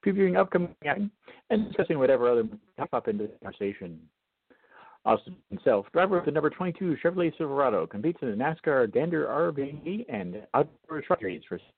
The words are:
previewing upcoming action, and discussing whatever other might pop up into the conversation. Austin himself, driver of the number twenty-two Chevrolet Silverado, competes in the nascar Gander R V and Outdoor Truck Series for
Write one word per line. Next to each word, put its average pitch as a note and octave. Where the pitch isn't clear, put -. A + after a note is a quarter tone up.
previewing F#3+
upcoming F3+
action, G3+
and A3
discussing E3
whatever B2+
other A#2
might -
pop C3+
up A#2+
into G#2
the G#2+
conversation. G2
Austin A2
himself, G2+
driver F#3
of F3
the D#3
number D3+
twenty-two F3
Chevrolet F3
Silverado, C3+
competes D3+
in B2+
the G2+
nascar C3+
Gander D#3
R D#3+
V D3
and G2+
Outdoor -
Truck -
Series F2+
for F2+